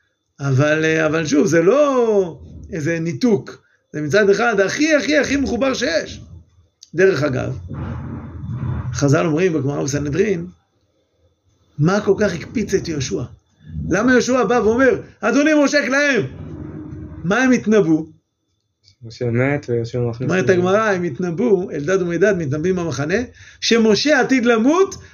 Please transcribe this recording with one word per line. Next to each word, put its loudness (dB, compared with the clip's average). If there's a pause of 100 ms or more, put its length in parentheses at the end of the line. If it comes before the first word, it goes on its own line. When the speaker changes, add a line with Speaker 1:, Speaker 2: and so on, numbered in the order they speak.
(400)
Speaker 1:
אבל, 2
אה, 2
אבל 0
שוב, 2
זה 4
לא 2 (320)
איזה -4
ניתוק. -2 (300)
זה -6
מצד 2
אחד 2
הכי, 2
הכי, 0
הכי 0
מחובר -2
שיש. -4 (720)
דרך 2
אגב, -4 (1400)
חז"ל 2
אומרים 0
בגמרא -4
בסנהדרין, -2 (1300)
מה 2
כל 2
כך 0
הקפיץ -4
את -2
יהושע? -6 (680)
למה 2
יהושע 2
בא 0
ואומר, 2 (200)
"אדוני 2 (120)
משה, 0
כלאם"? 0 (1040)
מה 2
הם 6
התנבאו? 4 (960)
Speaker 2:
משה -8
מת 0
ויהושע -4
מכניס -4
Speaker 1:
אומרת 0
Speaker 2:
אותו. 2
Speaker 1:
הגמרא, 2
הם -2
התנבאו, -2
אלדד -2
ומידד 2
מתנבאים -4
במחנה, -4 (460)
שמשה 2
עתיד 0
למות 2 (180)